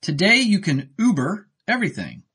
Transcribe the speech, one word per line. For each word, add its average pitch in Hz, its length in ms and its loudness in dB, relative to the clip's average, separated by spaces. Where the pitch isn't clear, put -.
Today 180 400 2
you 208 200 2
can 139 360 -2
Uber 202 540 0
everything. 170 560 -4